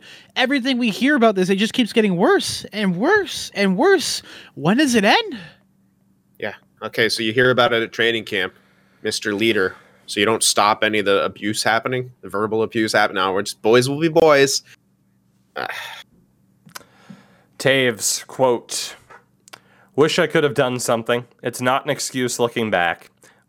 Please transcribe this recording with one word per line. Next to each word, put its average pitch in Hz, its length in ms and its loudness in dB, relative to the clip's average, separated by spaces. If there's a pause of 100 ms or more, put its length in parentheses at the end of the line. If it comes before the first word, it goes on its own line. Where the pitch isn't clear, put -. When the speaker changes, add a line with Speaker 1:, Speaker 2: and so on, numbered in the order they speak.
(380)
Speaker 1:
everything 254 400 0
we 233 140 -2
hear 277 260 0
about 226 180 4
this, 185 140 0
it 196 80 2
just 214 160 0
keeps 247 180 0
getting 208 240 2
worse 285 560 0
and 190 240 -2
worse 330 580 -2
and 190 220 0
worse. 330 460 2 (340)
When 165 220 0
does 277 180 2
it 202 80 2
end? 330 340 2 (1000)
Speaker 2:
Yeah. 101 140 -8 (280)
Okay, 110 280 0
so 117 120 -4
you 110 120 -2
hear 127 160 4
about 120 240 4
it 113 100 2
at 104 80 -6
training 113 320 -2
camp, 95 300 -4 (500)
Mister 107 320 -4
Leader. 101 400 0 (320)
So - 120 -4
you 101 60 4
don't 110 180 0
stop 104 400 2
any 107 160 0
of 98 60 -2
the 98 180 2
abuse 101 400 -6
happening, 127 560 -2
the 101 80 -18
verbal 104 360 -2
abuse 110 280 -2
happening. 107 320 2
Now 95 100 0
we're 101 100 -2
just, - 180 -12
boys 123 260 4
will 143 120 -4
be 165 100 0
boys. 151 520 4 (960)
<sighs> - 60 -8 (2000)
Speaker 3:
Taves, 127 680 0
quote, - 680 -2 (1000)
"Wish 151 240 2
I 160 80 2
could 160 160 0
have 143 100 0
done 127 260 0
something. 120 460 -2 (180)
It's 127 180 -8
not 127 240 0
an 147 60 -2
excuse 127 480 -4
looking 117 300 -2
back, 87 400 -2 (400)